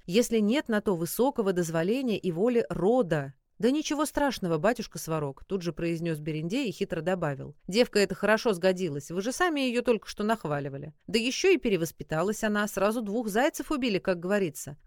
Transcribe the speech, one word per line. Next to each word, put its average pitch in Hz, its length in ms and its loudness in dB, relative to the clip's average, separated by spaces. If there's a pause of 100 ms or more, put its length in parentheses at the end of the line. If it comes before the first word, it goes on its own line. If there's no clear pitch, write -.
если 220 360 2
нет 220 280 2
на 208 140 0
то 208 120 0
высокого 196 600 0
дозволения 180 640 0
и 185 140 -2
воли 226 360 2
рода». 165 640 2 (280)
«Да 240 100 4
ничего 302 340 0
страшного, 214 540 0
батюшка 202 400 -2
Сварог», 151 460 -6
тут 190 180 -4
же 165 100 -4
произнес 165 460 -4
Берендей 165 500 -4
и 180 40 -2
хитро 180 300 -6
добавил. 151 520 -4 (140)
«Девка 214 320 2
эта 196 160 2
хорошо 214 360 2
сгодилась, 175 600 0
вы 185 100 -4
же 226 80 -2
сами 320 300 0
ее 247 200 0
только 233 280 0
что - 160 -6
нахваливали. 147 680 -4 (140)
Да 214 140 2
еще 254 300 2
и 370 60 8
перевоспиталась 180 880 -2
она, 208 240 0
сразу 208 340 0
двух 220 280 -4
зайцев 254 420 0
убили, 247 300 0
как 185 180 0
говорится. 175 580 -2 (100)